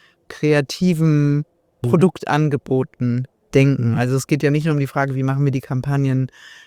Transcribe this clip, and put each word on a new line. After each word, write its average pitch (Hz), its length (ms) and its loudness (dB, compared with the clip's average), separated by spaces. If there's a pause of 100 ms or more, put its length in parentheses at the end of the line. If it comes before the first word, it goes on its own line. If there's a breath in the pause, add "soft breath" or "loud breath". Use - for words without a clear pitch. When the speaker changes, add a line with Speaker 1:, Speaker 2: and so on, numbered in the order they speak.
(280 soft breath)
Speaker 1:
kreativen 151 1080 2
Speaker 2:
Mhm. - 520 -8
Speaker 1:
Produktangeboten 131 1400 0 (240)
denken. 135 400 2
Speaker 2:
Mhm. 113 60 0
Speaker 1:
Also 127 180 0
es 131 100 -4
geht 143 160 -2
ja 147 80 2
nicht 151 140 0
nur 165 100 0
um 143 60 0
die 139 60 -2
Frage, 139 280 -4
wie 135 80 -4
machen 135 220 -2
wir 139 80 0
die 135 80 -2
Kampagnen 135 680 -2 (380 loud breath)